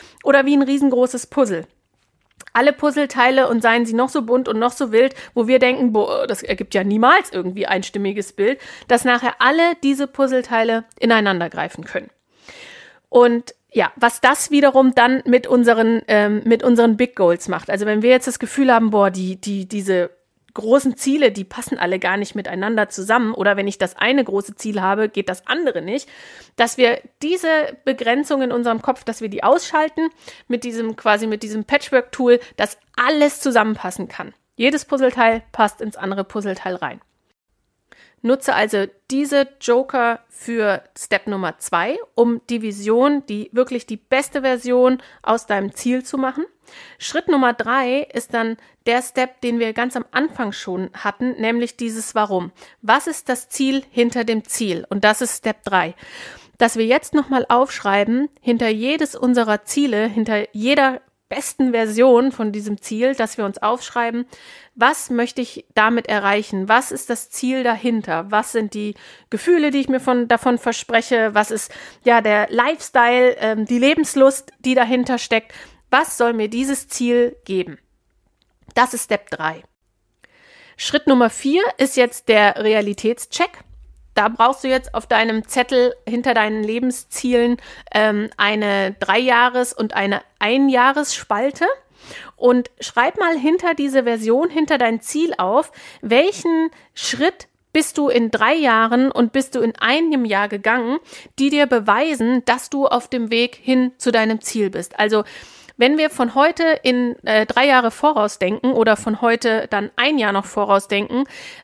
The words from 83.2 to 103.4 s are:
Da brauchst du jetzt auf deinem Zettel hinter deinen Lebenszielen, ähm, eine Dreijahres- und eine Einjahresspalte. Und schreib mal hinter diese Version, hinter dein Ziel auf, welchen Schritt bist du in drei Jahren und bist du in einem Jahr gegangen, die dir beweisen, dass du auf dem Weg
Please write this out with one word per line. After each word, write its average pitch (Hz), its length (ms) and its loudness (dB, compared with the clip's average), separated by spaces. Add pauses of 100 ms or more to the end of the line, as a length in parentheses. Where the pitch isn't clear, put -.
Da 214 160 2
brauchst 240 340 2
du 269 40 -4
jetzt 262 260 -2
auf - 140 -6
deinem 220 400 0
Zettel 247 480 0 (120)
hinter 240 260 -2
deinen 214 300 0
Lebenszielen, 240 920 -2 (360)
ähm, 214 440 2
eine 202 600 0
Dreijahres- 247 760 2
und 214 220 -4
eine 196 260 -2 (160)
Einjahresspalte. 269 1300 0 (680)
Und 247 440 2
schreib 254 400 -2
mal 339 180 0
hinter 330 360 0
diese 269 300 0
Version, 233 460 0
hinter 302 280 0
dein 226 240 0
Ziel 320 360 -2
auf, 214 340 0 (300)
welchen 320 680 0 (240)
Schritt - 540 -4 (260)
bist - 240 -2
du 285 120 0
in 233 220 2
drei 226 240 2
Jahren 240 560 2
und 233 220 0
bist 269 220 -2
du 254 40 -2
in 226 160 -2
einem 285 500 0
Jahr 202 220 -2
gegangen, 226 520 -2 (380)
die 277 120 2
dir 294 160 2
beweisen, 240 800 0
dass 247 240 -2
du 277 180 -2
auf 240 200 0
dem 233 220 -4
Weg 240 260 0